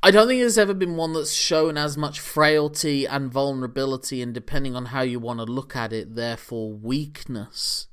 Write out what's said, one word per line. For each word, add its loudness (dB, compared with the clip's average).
I 12
don't 10
think 2
there's 4
ever 4
been -2
one -2
that's -4
shown 2
as -2
much -4
frailty 2
and -2
vulnerability, -2
and -6
depending -2
on -6
how -4
you -2
want -6
to -6
look -6
at -4
it, -8
therefore -6
weakness -6